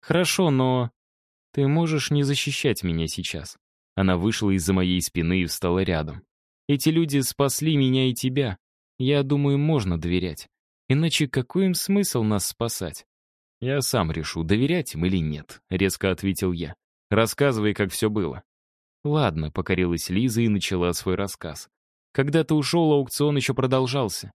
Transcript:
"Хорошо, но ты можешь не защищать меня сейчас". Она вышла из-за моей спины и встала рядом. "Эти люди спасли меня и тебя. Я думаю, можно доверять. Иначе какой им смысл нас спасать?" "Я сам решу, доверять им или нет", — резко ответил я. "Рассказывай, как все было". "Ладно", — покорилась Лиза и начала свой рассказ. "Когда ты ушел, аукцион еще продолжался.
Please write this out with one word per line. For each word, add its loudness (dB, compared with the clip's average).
"Хорошо, 2
но 2
ты 2
можешь 2
не 2
защищать -2
меня 0
сейчас". -8
Она 2
вышла 0
из-за 2
моей 2
спины 0
и 0
встала -2
рядом. -2
"Эти 2
люди 2
спасли 0
меня 2
и -2
тебя. -2
Я 2
думаю, 2
можно 2
доверять. -2
Иначе 2
какой 0
им 2
смысл 0
нас 2
спасать?" -6
"Я -2
сам 0
решу, -4
доверять 0
им -2
или 2
нет", — -4
резко 0
ответил -2
я. -6
"Рассказывай, 2
как -2
все 0
было". -4
"Ладно", — 0
покорилась 0
Лиза 0
и 4
начала 0
свой -2
рассказ. -8
"Когда 2
ты 0
ушел, 2
аукцион 0
еще 0
продолжался. -2